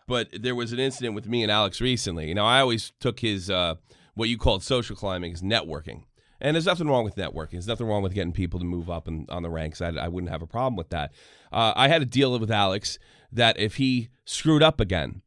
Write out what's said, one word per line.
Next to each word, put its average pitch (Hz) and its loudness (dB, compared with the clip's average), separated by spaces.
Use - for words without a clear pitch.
but 120 -2
there 120 -4
was 120 -4
an 120 -6
incident 123 -2
with 104 -8
me 117 0
and 104 2
Alex 104 0
recently. 101 -2
You 87 -2
know, 104 2
I 127 6
always 117 0
took 120 -2
his, 98 -2
uh, 87 0
what 113 -2
you 117 -2
called 104 4
social 120 -2
climbing 90 -4
as 85 -10
networking. 78 -4
And 151 2
there's 165 0
nothing 170 2
wrong 127 4
with 104 -4
networking. 80 -6
There's 87 -8
nothing 117 -4
wrong 104 0
with 92 -2
getting 87 -2
people 90 -2
to 87 -4
move 87 -4
up 82 -8
in, 80 -6
on 85 -8
the 85 -6
ranks. 80 -6
I, 85 -4
I 80 -4
wouldn't 87 -4
have 85 -6
a 82 -10
problem 120 -2
with 82 -6
that. 73 -4
Uh, 110 2
I 135 6
had 160 6
a 135 0
deal 127 2
with 110 -2
Alex 101 0
that 113 4
if 107 0
he 127 2
screwed 156 4
up 156 6
again 87 -2